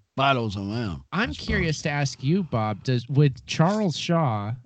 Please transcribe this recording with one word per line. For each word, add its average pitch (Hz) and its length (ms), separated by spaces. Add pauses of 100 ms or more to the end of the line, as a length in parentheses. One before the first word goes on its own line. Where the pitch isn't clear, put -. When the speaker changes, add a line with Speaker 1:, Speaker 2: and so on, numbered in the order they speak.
(160)
Speaker 1:
bottles 123 400
around, 101 460 (100)
Speaker 2:
I'm 226 180
Speaker 1:
I - 20
suppose. - 140
Speaker 2:
curious 175 360
to 156 80
ask 143 340
you, 180 180
Bob, 107 400
does, 123 260
would 147 380
Charles 190 500
Shaw, 117 560 (140)